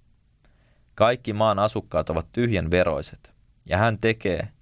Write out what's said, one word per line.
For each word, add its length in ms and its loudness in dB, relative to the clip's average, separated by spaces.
Kaikki 380 2
maan 260 2
asukkaat 500 -2
ovat 220 -4
tyhjän 400 -2
veroiset, 600 -2
ja 120 -2
hän 200 0
tekee 520 -2